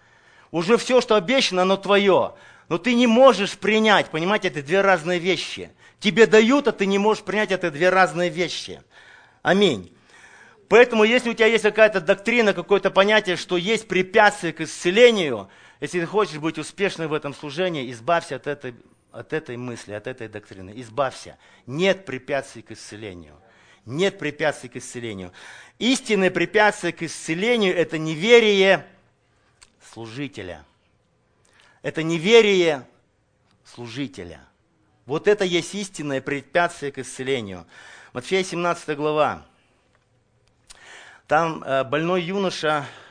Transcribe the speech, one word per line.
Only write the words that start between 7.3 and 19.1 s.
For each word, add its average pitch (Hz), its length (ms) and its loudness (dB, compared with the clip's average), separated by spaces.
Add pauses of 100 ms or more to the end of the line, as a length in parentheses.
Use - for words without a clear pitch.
это 180 200 -2
две 156 180 2
разные 175 400 2
вещи. 151 520 -8 (600)
Аминь. 151 540 2 (760)
Поэтому, 233 340 6
если 233 260 2
у 226 40 -4
тебя 220 140 2
есть 226 160 2
какая-то 208 360 4
доктрина, 196 540 2
какое-то 190 360 0
понятие, 202 460 2
что - 220 -6
есть 214 300 -2
препятствие 185 680 2
к - 80 -12
исцелению, 175 880 2 (320)
если 160 180 -6
ты 170 60 -2
хочешь 165 320 -4
быть 156 200 -6
успешным 170 520 -6
в 147 40 -4
этом 143 200 -8
служении, 151 580 -8
избавься 139 460 -4
от 123 100 -12
этой, 143 280 -10 (360)